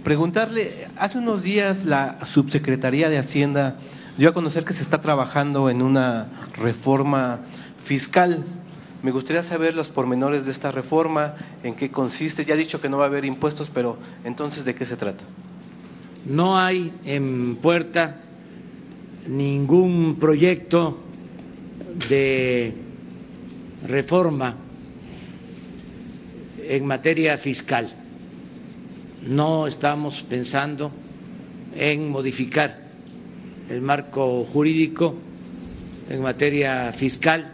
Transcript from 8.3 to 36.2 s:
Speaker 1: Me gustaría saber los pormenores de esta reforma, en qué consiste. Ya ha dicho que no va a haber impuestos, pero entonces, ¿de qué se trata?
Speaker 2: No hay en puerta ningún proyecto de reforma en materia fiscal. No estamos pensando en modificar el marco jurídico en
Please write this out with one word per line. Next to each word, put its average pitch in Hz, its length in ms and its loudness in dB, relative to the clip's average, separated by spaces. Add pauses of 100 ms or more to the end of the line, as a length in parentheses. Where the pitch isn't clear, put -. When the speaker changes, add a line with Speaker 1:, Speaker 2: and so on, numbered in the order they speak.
Speaker 1:
Me 131 80 2
gustaría 135 320 0
saber 165 320 2
los 156 140 -2
pormenores 135 560 2
de 135 60 -2
esta 135 200 -4
reforma, 151 640 2 (280)
en 117 120 -4
qué 135 160 -2
consiste. 151 520 -2
Ya 151 120 2
ha - 20 4
dicho 156 240 -2
que 139 80 -2
no 139 80 0
va 143 60 6
a 139 40 6
haber 139 180 0
impuestos, 147 460 -2
pero 120 280 0 (240)
entonces, 143 420 -6
¿de 123 80 0
qué 127 120 -4
se - 100 -6
trata? 95 280 -6 (1040)
Speaker 2:
No 170 320 4
hay 185 340 2 (140)
en 127 520 0
puerta 165 600 2 (1080)
ningún 160 880 4
proyecto 160 840 4 (1120)
de 127 640 4 (1120)
reforma 139 720 2 (2000)
en 135 200 0
materia 151 500 2
fiscal. 123 500 -2 (1400)
No 151 400 4
estamos 147 560 -2
pensando 139 680 -2 (840)
en 147 340 0
modificar 135 800 -2 (800)
el 123 120 -4
marco 135 640 2
jurídico 156 680 2 (960)
en 135 140 -4